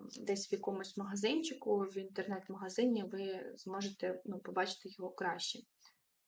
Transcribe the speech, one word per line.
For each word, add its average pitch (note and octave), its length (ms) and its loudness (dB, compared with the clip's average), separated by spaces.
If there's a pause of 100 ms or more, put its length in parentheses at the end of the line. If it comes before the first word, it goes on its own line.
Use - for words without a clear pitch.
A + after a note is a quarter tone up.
(200)
десь G3+ 320 0
в - 20 6
якомусь G3 440 0
магазинчику, G#3 840 2
в G3 180 0
інтернет-магазині G3 1040 2
ви F#3+ 520 -2
зможете, F#3+ 720 -2
ну, F#3+ 140 -4
побачити F#3+ 500 0
його F3+ 220 -6
краще. F3 480 -2 (680)